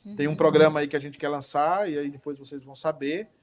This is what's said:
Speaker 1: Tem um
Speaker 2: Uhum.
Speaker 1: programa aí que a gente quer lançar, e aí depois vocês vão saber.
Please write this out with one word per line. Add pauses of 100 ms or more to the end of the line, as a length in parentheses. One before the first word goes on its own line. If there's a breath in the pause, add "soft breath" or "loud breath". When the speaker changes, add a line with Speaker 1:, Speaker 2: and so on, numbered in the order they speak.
(160)
Speaker 1:
Tem
um
Speaker 2:
Uhum.
Speaker 1:
programa
aí
que
a
gente
quer
lançar,
e
aí
depois
vocês
vão
saber. (140)